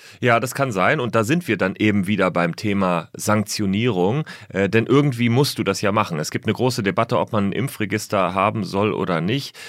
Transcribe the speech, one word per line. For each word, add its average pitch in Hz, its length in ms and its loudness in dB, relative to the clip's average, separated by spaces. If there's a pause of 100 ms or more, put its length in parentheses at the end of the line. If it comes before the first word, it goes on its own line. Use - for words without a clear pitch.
(220)
Ja, 120 180 4
das 127 160 -4
kann 135 160 0
sein. 107 300 2
Und 110 120 -4
da 113 120 4
sind 160 240 0
wir 104 80 2
dann 95 180 0
eben 104 320 2
wieder 95 240 2
beim 85 240 0
Thema 95 580 0
Sanktionierung. 107 1080 0 (240)
Äh, 95 140 -2
denn 101 240 2
irgendwie 123 440 2
musst 131 280 2
du 113 60 -2
das 95 180 -2
ja 101 100 2
machen. 98 280 0
Es 78 100 -6
gibt - 160 -8
eine 110 80 0
große 123 300 -2
Debatte, 104 340 0
ob - 140 -2
man 101 180 0
ein - 20 -2
Impfregister 101 840 -2
haben 104 280 0
soll 95 300 0
oder 90 260 -2
nicht. 113 380 -4 (120)